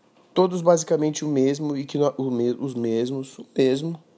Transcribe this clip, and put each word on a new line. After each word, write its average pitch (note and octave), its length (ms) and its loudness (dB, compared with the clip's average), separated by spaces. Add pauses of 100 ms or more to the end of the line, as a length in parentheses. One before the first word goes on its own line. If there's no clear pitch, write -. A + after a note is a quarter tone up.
(320)
todos F3+ 300 2
basicamente D#3 640 2
o - 20 -2
mesmo C#3+ 480 0
e C#3 80 -6
que C#3+ 140 -6
no-, C#3+ 180 2
o C3+ 140 -2
me-, A#2+ 280 0
os C3+ 160 -6
mesmos, B2 640 -2
o - 80 -18 (100)
mesmo, C#3+ 460 0 (160)